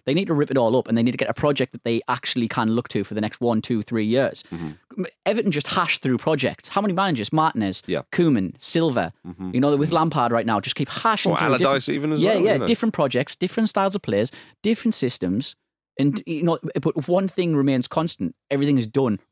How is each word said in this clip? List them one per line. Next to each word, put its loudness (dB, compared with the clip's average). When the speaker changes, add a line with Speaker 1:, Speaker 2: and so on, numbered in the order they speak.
Speaker 1:
They 0
need 0
to 0
rip 2
it 0
all 4
up, 0
and 0
they 4
need 2
to -4
get 0
a -2
project 0
that -16
they 0
actually -2
can 0
look 0
to -2
for -8
the -2
next -4
one, 0
two, -2
three -2
years. 0
Speaker 2:
Mm-hmm. -8
Speaker 1:
M-, -2
Everton 0
just -2
hash -2
through 0
projects. -2
How 0
many 0
managers? 0
Martinez, 0
Speaker 2:
Yeah. -2
Speaker 1:
Koeman, 2
Silva. 0
Speaker 2:
Mm-hmm. -10
Speaker 1:
You 2
know, 4
with 2
Speaker 2:
Mm-hmm. 0
Speaker 1:
Lampard 2
right 2
now, 2
just -6
keep -4
hashing 0
Speaker 2:
Or 2
Speaker 1:
through 0
Speaker 2:
Allardyce 2
Speaker 1:
different, -2
Speaker 2:
even -2
as 2
Speaker 1:
yeah, 4
Speaker 2:
well, 2
Speaker 1:
yeah, 4
Speaker 2:
you 2
know. 0
Speaker 1:
different 0
projects, 0
different -2
styles 0
of -6
players, 0
different 0
systems. -2
And, 2
you -4
know, 2
but -2
one 2
thing 0
remains 2
constant. -4
Everything 2
is 0
done 0